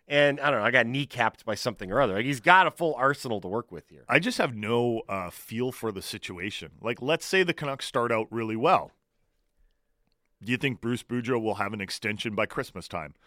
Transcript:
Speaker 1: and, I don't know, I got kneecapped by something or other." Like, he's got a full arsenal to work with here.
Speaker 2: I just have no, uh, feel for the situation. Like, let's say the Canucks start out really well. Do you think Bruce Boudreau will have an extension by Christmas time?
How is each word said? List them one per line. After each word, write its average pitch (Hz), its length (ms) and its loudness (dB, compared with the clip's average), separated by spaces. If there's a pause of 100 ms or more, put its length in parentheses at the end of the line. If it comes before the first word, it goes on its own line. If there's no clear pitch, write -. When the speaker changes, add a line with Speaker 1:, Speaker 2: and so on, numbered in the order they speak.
Speaker 1:
and, 143 320 4
I 143 120 2
don't 120 100 2
know, 104 60 2
I 120 40 -4
got 120 160 6
kneecapped 120 600 -2
by 110 100 -2
something 101 340 -4
or 117 100 2
other." 104 140 4
Like, 113 120 0
he's 135 140 -2
got 180 280 8
a - 20 2
full 160 240 -2
arsenal 123 460 0
to 92 80 -8
work 110 240 -4
with 80 160 -16
here. 71 200 -20
Speaker 2:
I 135 120 6
just 233 180 -2
have 147 160 0
no, 113 540 0
uh, 92 220 -4
feel 123 420 -6
for 113 180 -4
the 95 120 -8
situation. 92 800 -10
Like, 120 220 -4
let's 151 240 -2
say 190 160 2
the 170 120 0
Canucks 139 320 -8
start 120 260 0
out 110 180 0
really 113 260 -4
well. 120 360 2 (1500)
Do 113 80 -2
you 123 60 0
think 131 220 -4
Bruce 117 220 -2
Boudreau 120 400 -2
will 107 140 0
have 101 160 -2
an 107 80 -8
extension 107 540 -6
by 107 120 2
Christmas 110 400 -8
time? 76 280 -8 (120)